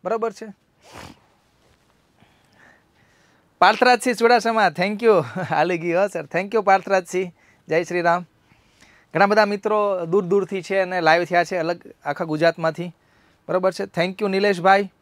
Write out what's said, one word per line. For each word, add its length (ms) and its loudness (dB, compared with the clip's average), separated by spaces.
બરાબર 280 -4
છે? 140 -18
પાર્થરાજસિંહ 580 4
ચુડાસમા, 520 2
thank 340 -4
you. 180 4
<laughs> 300 -8
હાલી 280 0
ગયો 300 -2
સર. 160 -8
Thank 240 -6
you 120 -2
પાર્થરાજસિંહ. 720 0
જય 160 0
શ્રી 180 -4
રામ. 240 0
ઘણા 120 4
બધા 180 4
મિત્રો 600 -2
દૂર 180 2
દૂરથી 380 -2
છે 160 -2
અને 220 -2
લાઈવ 240 4
થયા 200 0
છે, 120 -6
અલગ 240 -4
આખા 200 -6
ગુજરાતમાંથી. 720 -2
બરાબર 240 0
છે? 120 -8
Thank 280 -4
you 160 -4
નિલેશભાઈ. 720 2